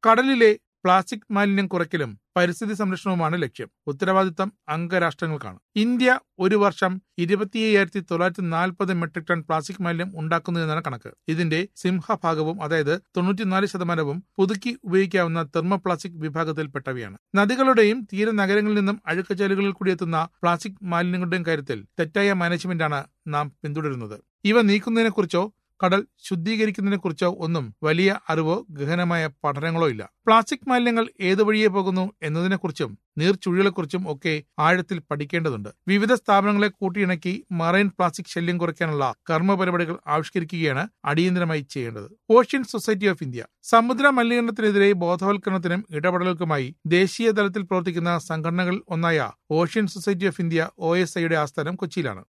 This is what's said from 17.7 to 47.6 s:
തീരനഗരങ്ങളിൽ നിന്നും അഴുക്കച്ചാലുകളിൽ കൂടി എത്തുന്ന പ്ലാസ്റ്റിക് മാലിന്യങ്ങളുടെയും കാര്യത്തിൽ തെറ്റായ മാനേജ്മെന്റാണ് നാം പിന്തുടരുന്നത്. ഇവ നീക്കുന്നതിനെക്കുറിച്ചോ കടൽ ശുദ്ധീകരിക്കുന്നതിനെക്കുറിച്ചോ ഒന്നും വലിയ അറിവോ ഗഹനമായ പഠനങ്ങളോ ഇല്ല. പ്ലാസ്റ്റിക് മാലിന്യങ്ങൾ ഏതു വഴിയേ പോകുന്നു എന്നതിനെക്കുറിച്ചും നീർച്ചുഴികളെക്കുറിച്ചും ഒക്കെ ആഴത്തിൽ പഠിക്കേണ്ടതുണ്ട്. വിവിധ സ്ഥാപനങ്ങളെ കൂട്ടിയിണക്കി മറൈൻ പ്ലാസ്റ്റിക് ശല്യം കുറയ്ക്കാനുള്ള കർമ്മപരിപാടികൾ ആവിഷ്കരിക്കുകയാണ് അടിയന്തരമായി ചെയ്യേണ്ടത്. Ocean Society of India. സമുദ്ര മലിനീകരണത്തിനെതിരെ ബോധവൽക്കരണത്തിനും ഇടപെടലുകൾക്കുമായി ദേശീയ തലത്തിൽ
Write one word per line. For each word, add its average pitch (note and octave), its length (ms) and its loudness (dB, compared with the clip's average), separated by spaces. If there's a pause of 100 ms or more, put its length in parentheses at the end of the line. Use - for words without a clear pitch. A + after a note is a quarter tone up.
തീരനഗരങ്ങളിൽ G#3 720 0
നിന്നും G3+ 280 0
അഴുക്കച്ചാലുകളിൽ F#3+ 680 0
കൂടി F#3 200 -2
എത്തുന്ന E3 440 -2
പ്ലാസ്റ്റിക് F3 480 -2
മാലിന്യങ്ങളുടെയും F3 640 -2
കാര്യത്തിൽ C#3 480 -4
തെറ്റായ G3+ 400 0
മാനേജ്മെന്റാണ് E3+ 680 -2 (260)
നാം D3 240 -4
പിന്തുടരുന്നത്. C#3 680 -8 (280)
ഇവ A3 160 6
നീക്കുന്നതിനെക്കുറിച്ചോ G#3+ 840 2 (360)
കടൽ F#3+ 220 2 (200)
ശുദ്ധീകരിക്കുന്നതിനെക്കുറിച്ചോ G3 1160 -2
ഒന്നും D#3+ 440 -4
വലിയ F3 360 2 (100)
അറിവോ D#3+ 400 0
ഗഹനമായ E3 680 -2
പഠനങ്ങളോ D#3 520 -2
ഇല്ല. G#2+ 200 -8 (120)
പ്ലാസ്റ്റിക് A3+ 460 2
മാലിന്യങ്ങൾ A#3+ 380 0 (160)
ഏതു F#3+ 220 2
വഴിയേ G#3+ 240 2
പോകുന്നു F#3 440 0 (100)
എന്നതിനെക്കുറിച്ചും E3 680 -4 (260)
നീർച്ചുഴികളെക്കുറിച്ചും F3+ 880 0
ഒക്കെ D#3 260 -4 (260)
ആഴത്തിൽ F3 400 2
പഠിക്കേണ്ടതുണ്ട്. D3 680 -4 (180)
വിവിധ G3+ 260 4
സ്ഥാപനങ്ങളെ G#3 540 4
കൂട്ടിയിണക്കി F#3 840 -4
മറൈൻ F3+ 380 2
പ്ലാസ്റ്റിക് F3 420 -4
ശല്യം F3 260 -2
കുറയ്ക്കാനുള്ള D#3 560 -2 (120)
കർമ്മപരിപാടികൾ F3 720 0 (100)
ആവിഷ്കരിക്കുകയാണ് D#3+ 800 -2 (180)
അടിയന്തരമായി E3 560 0
ചെയ്യേണ്ടത്. A#2 460 -8 (240)
Ocean B3 360 4
Society G#3 400 -2
of F3+ 140 2
India. B2 240 -8 (180)
സമുദ്ര A#3+ 460 4
മലിനീകരണത്തിനെതിരെ A#3 840 2
ബോധവൽക്കരണത്തിനും F#3 1000 0
ഇടപെടലുകൾക്കുമായി E3 840 -2 (120)
ദേശീയ F#3+ 440 2
തലത്തിൽ G3+ 300 0